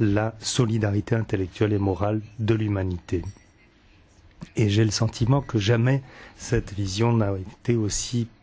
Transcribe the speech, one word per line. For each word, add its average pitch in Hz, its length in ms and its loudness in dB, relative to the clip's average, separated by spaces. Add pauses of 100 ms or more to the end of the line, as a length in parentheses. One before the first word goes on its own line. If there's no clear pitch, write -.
la 107 380 2
solidarité 107 760 0
intellectuelle 104 560 0
et 104 60 2
morale 101 440 0 (180)
de 110 160 2
l'humanité. 95 680 -2 (1300)
Et 110 120 4
j'ai 104 140 4
le 110 80 2
sentiment 117 480 0
que 123 200 -2
jamais 120 440 2 (320)
cette - 380 -4
vision 101 400 0
n'a 110 240 2
été 98 400 -4
aussi 113 500 -2 (160)